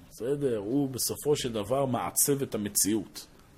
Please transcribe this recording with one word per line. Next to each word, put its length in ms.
בסדר, 480
הוא 320
בסופו 460
של 180
דבר 320
מעצב 560
את 140
המציאות. 720